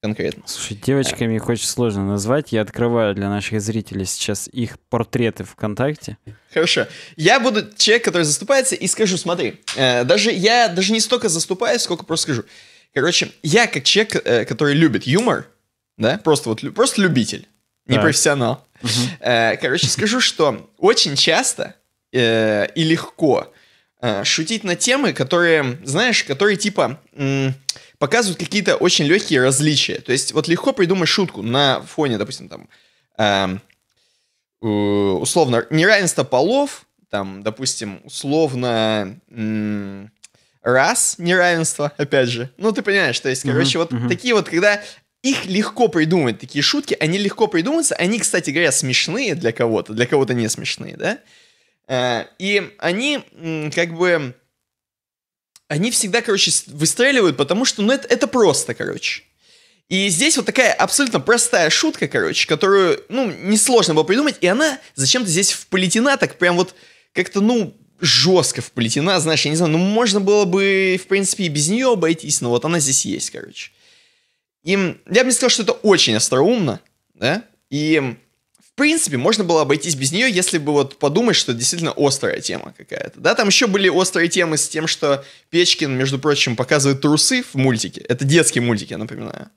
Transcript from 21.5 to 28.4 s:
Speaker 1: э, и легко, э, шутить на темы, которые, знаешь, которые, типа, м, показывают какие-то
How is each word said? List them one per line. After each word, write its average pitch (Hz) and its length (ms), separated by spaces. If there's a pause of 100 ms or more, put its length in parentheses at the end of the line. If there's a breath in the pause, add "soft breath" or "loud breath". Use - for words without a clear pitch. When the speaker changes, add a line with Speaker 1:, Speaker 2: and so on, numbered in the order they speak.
Speaker 1:
э, 113 600
и 165 100
легко, - 680 (480 soft breath)
э, 104 240
шутить 180 400
на 175 120
темы, 247 360
которые, 151 720
знаешь, 196 400
которые, 190 320
типа, 156 440 (140)
м, 135 400 (440 loud breath)
показывают 196 400
какие-то 185 380